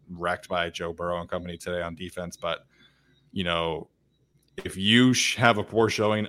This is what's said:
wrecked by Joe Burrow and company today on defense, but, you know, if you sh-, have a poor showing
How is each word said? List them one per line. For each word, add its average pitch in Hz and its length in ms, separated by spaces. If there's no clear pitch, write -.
wrecked 87 380
by 85 220
Joe 85 240
Burrow 87 260
and 85 100
company 87 280
today 87 240
on 85 140
defense, 87 420
but, 85 280
you 95 100
know, 82 460
if - 100
you 117 380
sh-, - 240
have 117 200
a 104 60
poor 110 260
showing 107 400